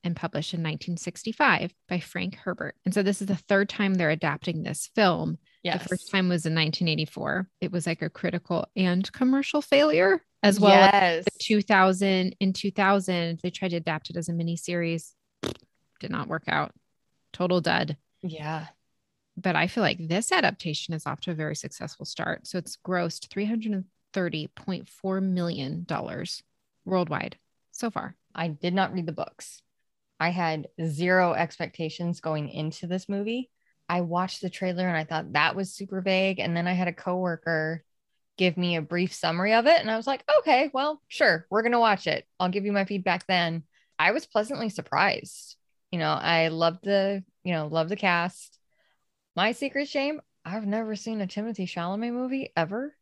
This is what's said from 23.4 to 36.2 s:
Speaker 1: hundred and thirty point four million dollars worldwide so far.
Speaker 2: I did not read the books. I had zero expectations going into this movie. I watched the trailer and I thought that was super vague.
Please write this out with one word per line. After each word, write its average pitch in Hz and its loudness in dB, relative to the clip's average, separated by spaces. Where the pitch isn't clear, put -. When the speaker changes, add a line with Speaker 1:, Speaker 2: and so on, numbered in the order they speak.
Speaker 1:
hundred 220 -4
and 185 -4
thirty 170 -4
point - -10
four 190 -4
million 170 -2
dollars - -6
worldwide 180 -2
so - -6
far. - -6
Speaker 2:
I 165 -2
did 175 -2
not 185 2
read 170 -4
the 170 -6
books. - -12
I 165 0
had 165 -2
zero 175 4
expectations 170 -4
going 156 -4
into 156 -8
this 185 -6
movie. 220 -4
I 175 0
watched 175 -2
the 180 -4
trailer 185 -4
and 175 0
I 156 -2
thought 156 -6
that 151 4
was 190 -4
super 196 -8
vague. 190 2